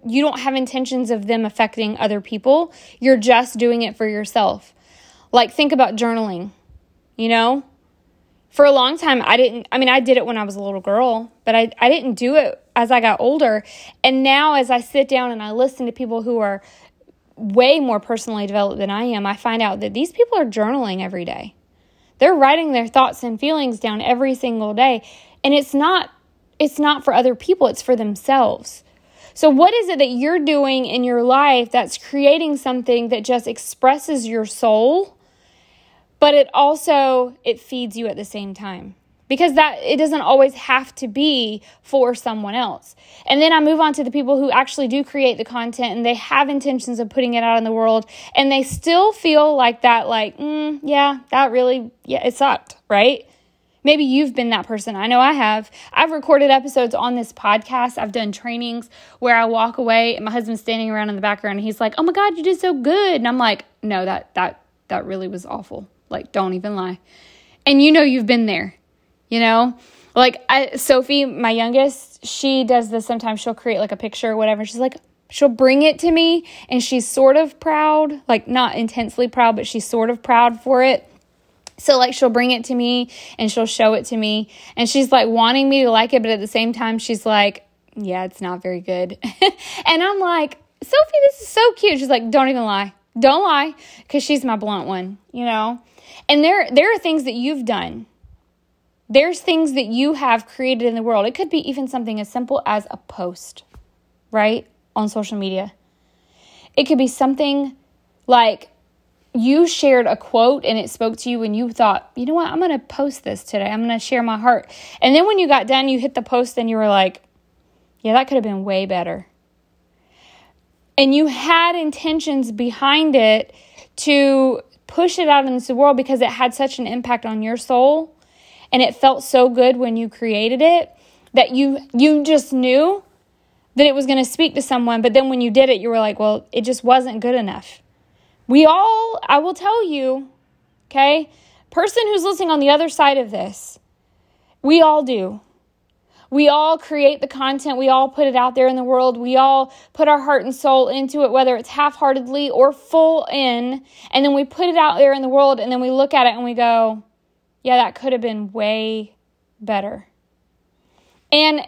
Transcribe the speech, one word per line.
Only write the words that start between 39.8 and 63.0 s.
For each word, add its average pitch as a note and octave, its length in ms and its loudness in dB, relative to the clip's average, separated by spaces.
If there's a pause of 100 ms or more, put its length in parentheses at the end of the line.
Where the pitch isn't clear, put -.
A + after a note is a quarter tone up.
it C4 140 0
doesn't D4+ 240 0
always C4+ 340 4
have C4 420 -4
to B3+ 120 -10
be A#3+ 540 -2 (200)
for B3 320 0
someone G#3+ 400 -8
else. A3+ 400 -8 (320)
And C#4 140 2
then D#4+ 140 4
I D#4+ 60 4
move D4+ 200 2
on D4+ 140 2
to D4 100 -4
the B3 60 -8
people C#4 280 0
who C4+ 120 -2
actually C4 360 0
do C4 160 -2
create C4+ 360 -2
the A3+ 60 -8
content A#3 520 -8
and A#3 80 -4
they A#3+ 100 0
have C#4 360 -2
intentions B3+ 500 -6
of A3+ 80 -6
putting B3 240 -4
it A#3 100 -2
out A#3 140 0
in A3+ 80 -2
the A3 80 -4
world A3 320 0 (320)
and C#4 160 2
they C4+ 100 2
still E4+ 500 0
feel D4+ 440 2
like A#3+ 240 0
that, A#3 280 2
like, A3 280 -4
"Mm, D4+ 460 -6
yeah, C#4+ 380 0 (100)
that C4 220 2
really, B3 380 0 (140)
yeah, - 220 -6
it B3 100 -4
sucked," - 400 -2 (120)
right? G#3 380 2 (560)
Maybe D4 220 2
you've C4+ 300 0
been A#3 160 -4
that G3+ 160 -4
person. A3 280 -8
I G3 120 -4
know B3 140 2
I C4+ 120 4
have. A3 380 -2 (220)
I've D#4+ 180 2
recorded C#4+ 400 2
episodes C4 440 0
on B3 220 -4
this A#3 160 -8
podcast. A#3+ 640 -4
I've G#3+ 160 -8
done G#3+ 180 -6
trainings A#3+ 600 -10 (300)
where A#3+ 160 2
I A#3 100 2
walk A3+ 320 -2
away A#3 380 2
and - 100 -10
my G#3+ 40 -8
husband's A3+ 300 -6
standing A3+ 300 -6
around G#3+ 180 -4
in G#3 80 -6
the F#3+ 60 -10
background G3+ 360 -4
and G3+ 60 -6
he's A3 160 -6
like, A3 160 -2
"Oh D#4+ 60 -2
my E4+ 100 0
God, G4 240 0
you E4 80 -6
did F#4 160 -2
so F#4 140 0
good." E4+ 420 0